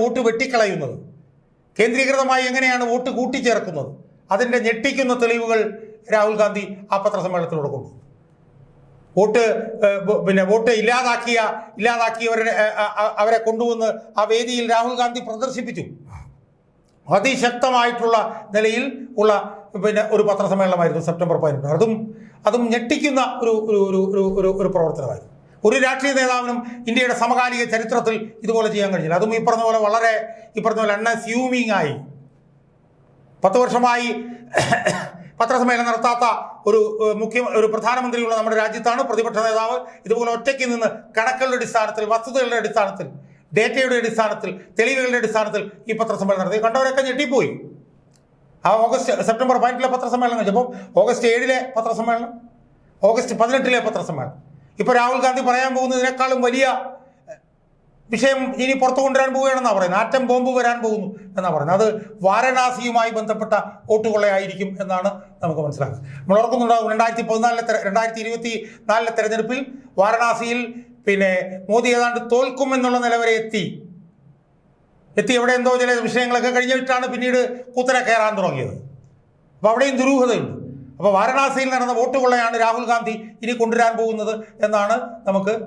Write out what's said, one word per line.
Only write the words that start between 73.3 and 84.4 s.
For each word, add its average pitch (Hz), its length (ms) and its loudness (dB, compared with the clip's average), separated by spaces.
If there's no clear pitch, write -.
എത്തി, 220 220 -4
എത്തി 226 220 2
അവിടെ 247 200 2
എന്തോ 247 120 2
ചില 247 100 2
വിഷയങ്ങളൊക്കെ 247 480 0
കഴിഞ്ഞിട്ടാണ് 254 580 0
പിന്നീട് 247 260 0
കുത്തനെ 254 320 2
കയറാൻ 214 300 2
തുടങ്ങിയത്. 143 380 -4
അപ്പോൾ 208 140 2
അവിടെയും 254 300 2
ദുരൂഹതയുണ്ട്. 254 540 2
അപ്പൊ 196 140 2
വാരണാസിയിൽ 262 580 2
നടന്ന 247 240 0
വോട്ട് 254 240 0
കൊള്ളയാണ് 240 420 2
രാഹുൽ 226 260 2
ഗാന്ധി 226 260 0
ഇനി 233 80 -2
കൊണ്ടുവരാൻ 226 460 2
പോകുന്നത് 220 360 -2